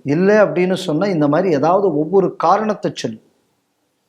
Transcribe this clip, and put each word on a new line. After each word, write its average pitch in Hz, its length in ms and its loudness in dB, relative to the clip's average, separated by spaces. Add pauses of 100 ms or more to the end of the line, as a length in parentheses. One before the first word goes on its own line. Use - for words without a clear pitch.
இல்லை 185 320 2
அப்படின்னு 185 380 2
சொன்னா 175 340 -4
இந்த 151 200 0
மாதிரி 170 260 0
ஏதாவது 165 440 0
ஒவ்வொரு 170 380 0
காரணத்தை 196 600 -2
சொல்லி, 113 260 -10 (880)